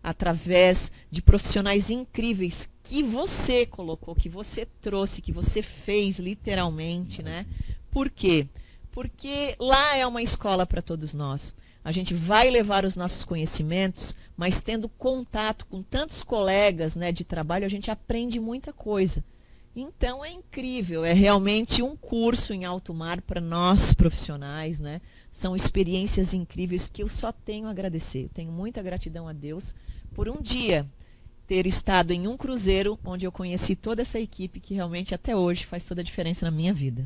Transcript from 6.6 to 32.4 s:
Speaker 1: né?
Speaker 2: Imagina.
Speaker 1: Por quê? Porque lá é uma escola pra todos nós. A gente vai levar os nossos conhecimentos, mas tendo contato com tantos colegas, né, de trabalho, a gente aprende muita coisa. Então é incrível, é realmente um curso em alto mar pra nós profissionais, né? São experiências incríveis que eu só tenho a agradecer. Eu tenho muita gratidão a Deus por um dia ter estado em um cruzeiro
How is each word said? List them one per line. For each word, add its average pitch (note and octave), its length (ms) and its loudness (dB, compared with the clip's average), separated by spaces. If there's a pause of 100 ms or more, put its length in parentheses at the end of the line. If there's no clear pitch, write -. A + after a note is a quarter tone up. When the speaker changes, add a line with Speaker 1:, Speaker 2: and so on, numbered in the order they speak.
Speaker 1:
né? E3 260 -8
Speaker 2:
Imagina. - 300 -6 (140)
Speaker 1:
Por C#4 180 0
quê? D#3+ 380 2 (440)
Porque C#4 680 -6
lá C4+ 380 4
é C4 100 2
uma A#3+ 160 -4
escola G3 440 0
pra E3+ 160 -2
todos D#3 320 -6
nós. C#3+ 420 -6 (260)
A E3 120 -6
gente F3+ 200 -2
vai G#3 360 6
levar G3+ 340 4
os F#3+ 140 0
nossos F3+ 260 -4
conhecimentos, E3+ 960 -2 (180)
mas F3+ 240 0
tendo A3 300 -4
contato A#3 760 -4
com F#3+ 160 -10
tantos C#4+ 400 -6
colegas, F#3+ 760 2
né, F3 120 -2
de F3 140 -4
trabalho, E3+ 420 -4
a G3 40 -2
gente G3+ 200 -6
aprende A#3 480 -4
muita A#3+ 360 -6
coisa. G3 500 0 (500)
Então C4 520 -4
é D#4+ 40 -10
incrível, B3 760 -6
é E3+ 80 4
realmente G3+ 680 6
um C#4 140 -2
curso A#3 580 0
em F3+ 120 -6
alto F3+ 280 -6
mar E3+ 280 -4
pra F3 180 -6
nós F3 540 6
profissionais, D#3 880 2
né? D3 180 -8 (320)
São F#3 240 -4
experiências F#3 760 2
incríveis F3 560 -4
que - 120 -12
eu G#3 60 -4
só A3+ 240 -6
tenho A3 360 -10
a A3 40 -6
agradecer. E3 520 -6
Eu C#3+ 100 -8
tenho E3 180 -8
muita G3+ 320 -8
gratidão E3+ 420 -8
a D#3+ 60 -12
Deus D3+ 420 -10 (400)
por - 140 -2
um B3+ 140 -6
dia A3 440 0 (600)
ter F#3 200 2
estado F3+ 440 2
em F3+ 180 -2
um C4 80 -6
cruzeiro G#3 640 0